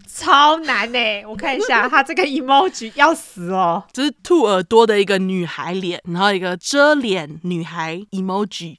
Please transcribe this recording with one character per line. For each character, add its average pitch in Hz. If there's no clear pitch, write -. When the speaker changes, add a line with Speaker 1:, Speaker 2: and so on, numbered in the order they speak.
Speaker 1:
超 302
难 233
欸， 214
我 214
看 269
一 330
下， 247
他 277
这 320
个 349
emoji 269
要 294
死 180
哦。 185
Speaker 2:
这 262
是 294
兔 339
耳 190
朵 226
的 214
一 202
个 190
女 185
孩 156
脸， 185
然 175
后 202
一 190
个 180
遮 285
脸 185
女 175
孩 165
emoji， 190